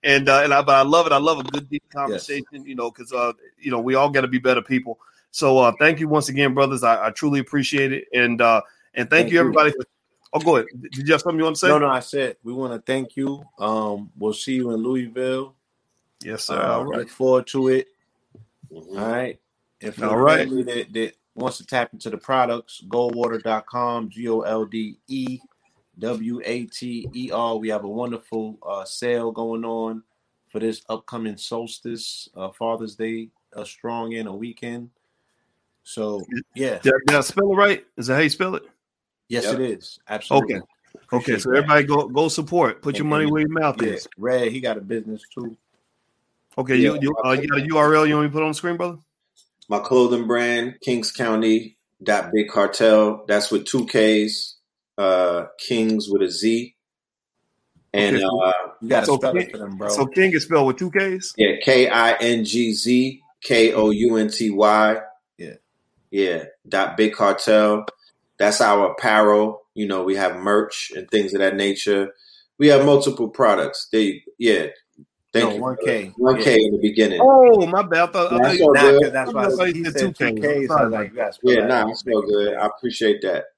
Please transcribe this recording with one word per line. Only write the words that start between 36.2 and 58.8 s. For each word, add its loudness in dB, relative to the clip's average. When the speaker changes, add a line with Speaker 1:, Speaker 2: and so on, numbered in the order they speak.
Speaker 2:
yeah. -4
Speaker 1:
Did 2
I, 2
did 4
I 2
spell -2
it 0
right? 2
Is -8
that 0
how 2
you 2
spell -4
it? -10
Speaker 2:
Yes, -4
Speaker 3:
Yep. -2
Speaker 2:
it -4
is. -8
Absolutely. -2
Speaker 1:
Okay. -10
Speaker 2:
Appreciate -4
Speaker 1:
Okay, -2
so -6
Speaker 2:
that. 4
Speaker 1:
everybody 4
go, 0
go 0
support. -2
Put -6
your -4
Speaker 2:
And, -2
Speaker 1:
money 0
Speaker 2:
and, 0
Speaker 1:
where 0
your -2
mouth -2
Speaker 2:
yeah, -2
Speaker 1:
is. -10
Speaker 2:
Red, -2
he -8
got -4
a -12
business -10
too. -12
Speaker 1:
Okay, -2
Speaker 3:
Yeah. 4
Speaker 1:
you, -8
you, 0
uh, 0
you -2
got 0
a -4
U 0
R 4
L 4
you 2
want 2
me 0
to -10
put -2
on -2
the -6
screen, -6
brother? -6
Speaker 3:
My -2
clothing 2
brand, -2
Kings -4
County 0
dot -2
big 0
cartel. 2
That's 0
with -2
two -2
Ks. 0
Uh, 0
Kings -2
with 0
a 0
Z. -2
And, 2
Speaker 1:
Okay, 0
so 0
Speaker 3:
uh, 2